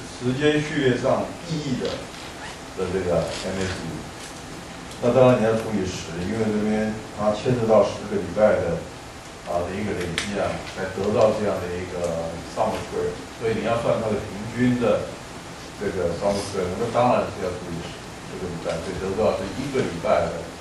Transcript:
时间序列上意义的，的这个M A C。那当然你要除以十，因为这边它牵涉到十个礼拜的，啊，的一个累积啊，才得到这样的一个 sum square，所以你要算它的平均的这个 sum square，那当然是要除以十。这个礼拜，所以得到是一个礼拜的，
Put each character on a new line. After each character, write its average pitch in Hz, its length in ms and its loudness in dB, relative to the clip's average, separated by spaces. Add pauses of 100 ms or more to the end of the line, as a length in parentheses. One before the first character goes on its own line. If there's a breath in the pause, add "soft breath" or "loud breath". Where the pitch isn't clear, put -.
时 127 320 -2
间 151 240 4
序 147 240 0
列 123 80 6
上 113 320 2 (240)
意 160 80 -2
义 143 240 -2
的， 107 80 -2 (880)
的 92 160 -2
这 95 80 0
个 82 240 2
M 95 320 -4
A 95 80 0
C。 90 80 -4 (1300)
那 123 80 6
当 127 220 10
然 110 80 6
你 - 20 2
要 113 160 6
除 - 160 -2
以 95 80 2
十， 87 320 -4 (160)
因 113 80 0
为 110 80 2
这 104 160 2
边 107 320 2 (240)
它 104 160 2
牵 123 240 2
涉 113 80 2
到 107 160 8
十 - 240 -2
个 98 160 -2
礼 90 60 -4 (100)
拜 104 160 8
的， 85 240 0 (720)
啊， 87 160 0
的 92 80 -4
一 104 80 -2
个 95 160 -2
累 87 160 -4
积 101 240 -2
啊， 90 80 0 (320)
才 95 160 -4
得 101 160 0
到 110 240 6
这 104 80 -2
样 - 160 0
的 90 160 -4
一 92 160 -6
个 82 400 -4 (240)
sum - 160 2 (160)
square， - 240 -2 (300)
所 113 100 0
以 107 80 0
你 104 80 -2
要 117 160 2
算 107 160 2
它 110 80 -2
的 107 160 0
平 - 80 -8 (240)
均 120 260 4
的 110 200 4 (800)
这 101 100 0
个 87 320 0
sum 101 160 4
square， 92 400 -2
那 120 160 0
当 123 200 6
然 98 120 4
是 - 160 -8
要 90 80 -2
除 87 240 -6
以 82 80 -6
十。 - 180 -10 (320)
这 - 80 -8
个 90 80 -4
礼 85 160 -6
拜， 87 160 -2
所 - 80 -6
以 - 80 -4
得 95 240 -2
到 - 160 4
是 - 80 -4 (160)
一 143 160 -4
个 117 80 4
礼 87 80 -4 (100)
拜 87 220 4
的， 82 80 -2 (280)